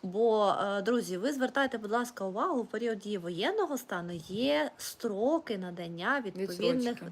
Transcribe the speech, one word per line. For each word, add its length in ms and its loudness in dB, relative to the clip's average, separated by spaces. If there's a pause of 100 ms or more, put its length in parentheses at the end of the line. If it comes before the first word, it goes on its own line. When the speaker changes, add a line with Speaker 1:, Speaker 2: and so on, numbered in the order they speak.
Speaker 1:
Бо, 460 4 (140)
е, 180 0
друзі, 360 0
ви 160 0
звертайте, 440 0
будь 140 -4
ласка, 340 -2
увагу, 360 0
в 60 -4
період 320 -2
дії 180 -4
воєнного 600 0
стану 360 -6 (140)
є 500 0
строки 800 0
надання 680 -2
відповідних 520 0
Speaker 2:
Відстрочки. 340 -2